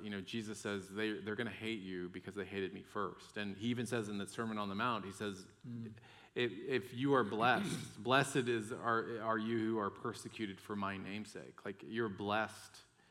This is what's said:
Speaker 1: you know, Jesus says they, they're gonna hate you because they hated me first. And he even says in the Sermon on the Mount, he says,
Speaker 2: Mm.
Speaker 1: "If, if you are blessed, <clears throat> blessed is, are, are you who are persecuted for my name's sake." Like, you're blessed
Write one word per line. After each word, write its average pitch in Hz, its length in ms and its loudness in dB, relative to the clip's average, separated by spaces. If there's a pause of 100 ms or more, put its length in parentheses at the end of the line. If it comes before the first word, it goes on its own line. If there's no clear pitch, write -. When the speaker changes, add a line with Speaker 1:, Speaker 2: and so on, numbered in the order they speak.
Speaker 1:
you 107 60 -6
know, 101 120 -2
Jesus 107 380 -6
says 98 300 -2
they, 107 240 0
they're 101 220 -4
gonna 113 140 -2
hate 110 320 -4
you 92 280 -4
because 95 260 -8
they 98 100 -2
hated 95 280 -2
me 95 100 -8
first. - 540 -4
And 101 200 -2
he 107 100 -2
even 120 180 2
says 107 240 0
in 104 80 -2
the 98 100 -2
Sermon 113 300 -2
on 104 120 0
the 95 60 -2
Mount, 110 300 2
he 95 60 -6
says, 95 340 -4 (220)
Speaker 2:
Mm. 113 240 -6 (440)
Speaker 1:
"If, 120 160 2 (160)
if 127 260 0
you 135 200 4
are 127 100 8
blessed, 110 460 6 (140)
<clears throat> - 200 -10
blessed 131 440 6
is, 113 240 2
are, 113 340 2 (180)
are 113 140 2
you 113 220 2
who 110 200 2
are 101 100 2
persecuted 104 680 -4
for - 160 -6
my 98 220 0
name's 104 340 -6
sake." 67 340 -12
Like, 98 220 -6
you're 113 220 2
blessed 101 680 0 (340)